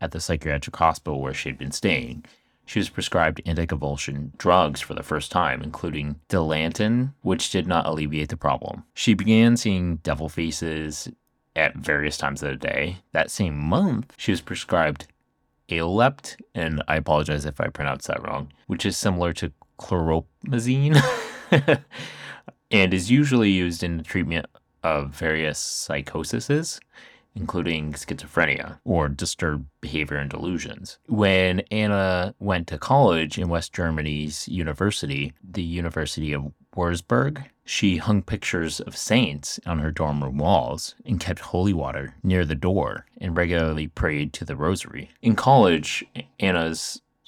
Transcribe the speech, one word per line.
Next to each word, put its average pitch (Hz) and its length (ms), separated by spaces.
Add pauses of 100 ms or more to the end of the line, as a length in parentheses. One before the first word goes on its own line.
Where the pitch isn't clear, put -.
at 82 100
the 82 100
psychiatric 76 560
hospital 78 440
where 67 140
she - 140
had 65 100
been 69 120
staying. 65 540 (400)
She - 140
was 92 100
prescribed 82 560
anticonvulsion 71 960
drugs 87 420
for - 140
the - 80
first - 280
time, 73 320
including 73 680
Dilantin, 95 840 (100)
which 92 280
did 92 160
not 87 200
alleviate 76 440
the 80 60
problem. - 480 (100)
She - 200
began 110 420
seeing 90 400
devil 78 320
faces 78 800 (480)
at 78 200
various 73 400
times 71 260
of 71 80
the 67 60
day. 78 420 (140)
That 80 200
same 80 260
month, 113 580
she - 140
was 90 100
prescribed 82 680 (600)
Aolept, 95 720 (140)
and 80 320
I 78 100
apologize 76 480
if 73 160
I - 60
pronounced 69 400
that - 160
wrong, - 300 (160)
which 98 180
is 95 100
similar 87 380
to 80 180 (260)
chlorpromazine 123 1200 (480)
<laughs> 147 300 (920)
and 95 240
is 92 160
usually 127 400
used 87 320
in 85 140
the 80 80
treatment 82 420 (380)
of 73 260
various 78 480
psychoses, 117 1200 (540)
including 80 600
schizophrenia 78 920
or 82 240
disturbed 73 560 (160)
behavior 73 380
and 71 100
delusions. 82 800
When 95 540 (100)
Anna 98 720
went 90 260
to 73 120
college 87 600
in 92 100
West 85 240
Germany's 76 760
university, 76 840 (100)
the 90 200
University 82 720
of 71 180 (240)
Wurzburg, 120 680 (200)
she 95 320
hung 101 260
pictures 87 580
of - 160
saints 80 680
on 85 140
her 76 120
dorm 76 320
room 67 140
walls 73 580 (120)
and 92 140
kept 85 180
holy 95 340
water 69 500
near 92 220
the 78 100
door 71 520 (120)
and 90 180
regularly 82 500
prayed 73 480
to - 100
the 71 120
rosary. - 540 (120)
In 113 140
college, 98 680 (360)
Anna's 82 600 (280)